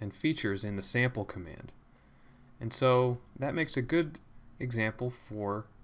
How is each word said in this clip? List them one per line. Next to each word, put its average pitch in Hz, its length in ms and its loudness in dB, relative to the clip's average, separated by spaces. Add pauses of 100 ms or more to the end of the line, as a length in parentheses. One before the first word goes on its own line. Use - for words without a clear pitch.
and 101 120 -6
features 107 520 0
in 101 100 -2
the 95 60 -4
sample 123 420 2
command, - 480 -12 (880)
and 113 120 -4
so 127 460 6 (220)
that 139 160 -2
makes 160 220 0
a 135 40 2
good 160 380 0 (400)
example 117 500 -2
for 107 580 -6 (160)